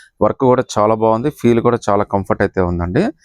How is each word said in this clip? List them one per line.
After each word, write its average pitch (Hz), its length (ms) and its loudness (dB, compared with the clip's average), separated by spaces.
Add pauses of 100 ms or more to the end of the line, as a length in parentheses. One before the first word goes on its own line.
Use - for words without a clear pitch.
(240)
వర్క్ 107 280 0
కూడా 123 120 2 (120)
చాలా 110 260 2
బాగుంది, 113 280 0 (100)
ఫీల్ 117 280 2
కూడా 117 100 2 (100)
చాలా 101 160 2 (100)
కంఫర్ట్ 101 320 -2
అయితే 95 240 -2
ఉందండి. 90 340 -2 (220)